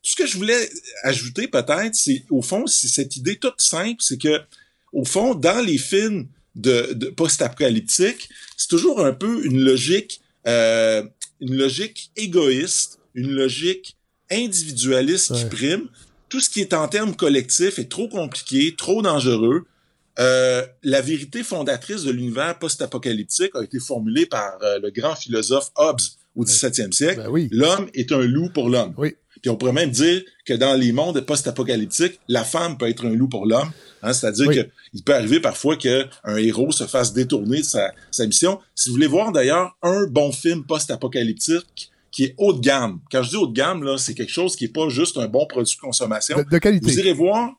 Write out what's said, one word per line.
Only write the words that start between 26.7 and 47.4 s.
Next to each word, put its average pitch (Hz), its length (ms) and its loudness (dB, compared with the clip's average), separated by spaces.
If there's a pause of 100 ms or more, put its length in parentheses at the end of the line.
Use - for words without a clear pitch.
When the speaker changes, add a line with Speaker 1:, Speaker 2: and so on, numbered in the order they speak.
Speaker 1:
siècle. 165 300 0
Speaker 2:
Ben 107 60 -8
oui. 151 220 0
Speaker 1:
L'homme 170 420 2
est 127 180 -2
un 139 120 4
loup 147 300 2
pour 123 160 0
l'homme. 113 280 2
Speaker 2:
Oui. 151 180 -2 (260)
Speaker 1:
Puis 123 100 0
on 113 40 0
pourrait 123 180 0
même 151 180 2
dire 165 320 2 (220)
que 131 80 -2
dans 131 200 4
les 127 180 4
mondes 147 300 0
post-apocalyptiques, 135 1080 -2
la 117 160 0
femme 165 340 -4
peut 120 120 -2
être 117 160 -4
un 113 80 0
loup 127 140 2
pour 117 180 -4
l'homme. 123 240 2 (320)
Hein, 127 120 -2
c'est-à-dire 117 340 2
Speaker 2:
Oui. 151 80 4
Speaker 1:
que 123 120 0 (260)
il 98 100 -14
peut 143 100 4
arriver 123 260 4
parfois 139 380 0
qu'un 131 300 0 (300)
héros 113 340 2
se 120 140 -2
fasse 120 280 -2
détourner 127 460 0
de 147 60 -2
sa, 98 260 -2 (200)
sa 117 140 -2
mission. 180 340 2 (160)
Si - 140 -2
vous 120 60 -2
voulez 147 120 4
voir 202 240 2
d'ailleurs 160 520 2
un 190 240 2
bon 143 240 2
film 165 340 -2
post-apocalyptique 131 1300 -2 (200)
qui - 140 0
est 131 120 -6
haut 202 160 4
de 139 80 -2
gamme, 120 380 2 (120)
quand 131 100 2
je 120 80 -2
dis 151 60 -6
haut 196 120 2
de 117 60 -6
gamme, 151 300 0
là, 135 160 -2
c'est 139 160 -4
quelque 151 160 -8
chose 180 240 -2
qui 123 100 -6
est 113 80 -8
pas 156 160 0
juste 143 280 0
un 117 100 -2
bon 131 180 2
produit 120 300 -2
de - 60 -20
consommation. 123 560 -2
Speaker 2:
De, 147 120 2
de 170 80 4
qualité. 170 340 4
Speaker 1:
Vous 127 80 2
irez 185 140 4
voir 208 460 2